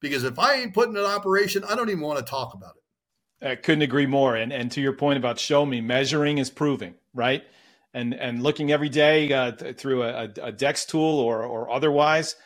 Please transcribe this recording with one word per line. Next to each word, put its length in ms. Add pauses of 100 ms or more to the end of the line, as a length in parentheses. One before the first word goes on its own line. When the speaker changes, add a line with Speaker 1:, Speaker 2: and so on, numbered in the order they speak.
Speaker 1:
Because 220
if 140
I 180
ain't 180
putting 200
it 60
in 60
operation, 580
I 100
don't 140
even 140
wanna 180
talk 320
about 240
it. 60 (580)
Speaker 2:
I 140
couldn't 280
agree 240
more. 280
And, 180
and 200
to 80
your 140
point 220
about 220
show 260
me, 160
measuring 580
is 120
proving, 440 (200)
right? 300 (500)
And, 180
and 300
looking 300
every 160
day, 440
uh, 200
th-, 240
through 260
a, 220
a, 240
a 40
Dex 320
tool 360
or, 240
or 260
otherwise 640 (120)